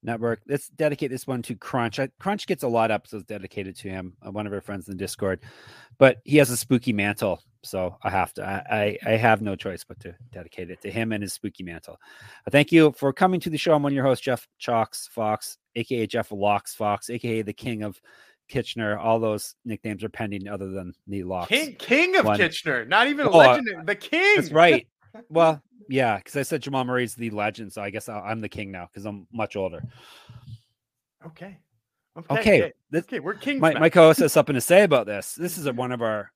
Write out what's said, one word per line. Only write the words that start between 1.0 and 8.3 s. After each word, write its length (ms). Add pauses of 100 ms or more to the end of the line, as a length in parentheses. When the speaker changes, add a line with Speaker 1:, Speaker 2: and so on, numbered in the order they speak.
Speaker 1:
this 160
one 160
to 140
Crunch. 440
I, 100 (100)
Crunch 260
gets 160
a 60
lot 240
of 40
episodes 300
dedicated 520
to 120
him, 260 (100)
uh, 60
one 140
of 80
our 80
friends 260
in 80
the 20
Discord, 420 (580)
but 260
he 140
has 140
a 40
spooky 380
mantle, 480 (220)
so 400
I 80
have 240